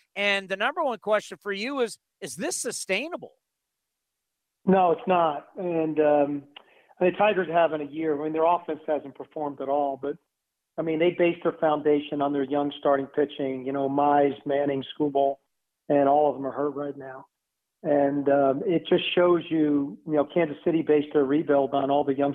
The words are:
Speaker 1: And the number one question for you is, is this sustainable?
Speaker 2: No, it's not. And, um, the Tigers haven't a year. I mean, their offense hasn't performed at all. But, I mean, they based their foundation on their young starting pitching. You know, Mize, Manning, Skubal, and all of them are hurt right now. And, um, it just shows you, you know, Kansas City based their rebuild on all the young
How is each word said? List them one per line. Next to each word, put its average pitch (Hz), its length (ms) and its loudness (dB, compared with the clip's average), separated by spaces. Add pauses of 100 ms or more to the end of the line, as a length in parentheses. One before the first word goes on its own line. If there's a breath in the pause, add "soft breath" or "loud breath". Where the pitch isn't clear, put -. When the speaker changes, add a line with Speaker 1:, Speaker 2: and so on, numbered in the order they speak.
(140)
Speaker 1:
And 196 340 -2
the 190 80 -4
number 294 280 -2
one 233 160 -4
question 202 420 -2
for 202 80 -8
you 240 300 -4
is, 220 180 -4 (220)
is 135 160 -12
this 269 200 -6
sustainable? 233 760 -6 (1300)
Speaker 2:
No, 185 260 4
it's - 160 -4
not. 165 480 0
And, 165 420 -4
um, 147 440 2 (580 loud breath)
the 180 180 2
Tigers 196 300 2
haven't 160 320 2
a 143 60 -8
year. 151 320 -4
I 147 40 -6
mean, 156 100 -4
their 160 120 0
offense 165 420 0
hasn't 143 300 -6
performed 143 440 -10
at 135 80 -6
all. 139 320 -2
But, 143 160 -6 (640)
I 160 40 -4
mean, 160 180 -2
they 175 100 4
based 170 320 0
their 165 180 0
foundation 147 640 0
on 143 100 0
their 143 120 -2
young 143 340 -2
starting 139 280 0
pitching. 135 600 -4
You 135 60 -6
know, 139 160 -2
Mize, 143 460 2 (120)
Manning, 143 380 -2 (120)
Skubal, 139 400 0 (520)
and 143 200 4
all 147 220 4
of 127 60 -4
them 135 100 -8
are 127 60 -6
hurt 143 180 -2
right 139 260 -8
now. 135 300 -16 (560)
And, 143 460 2
um, 139 360 2
it 165 220 0
just - 180 2 (100)
shows 175 360 4
you, 151 560 0
you 160 60 -4
know, 147 120 2
Kansas 160 400 -2
City 165 180 2
based 147 300 2
their 147 120 4
rebuild 139 500 0
on 139 160 0
all 143 140 2
the 139 100 0
young 139 200 0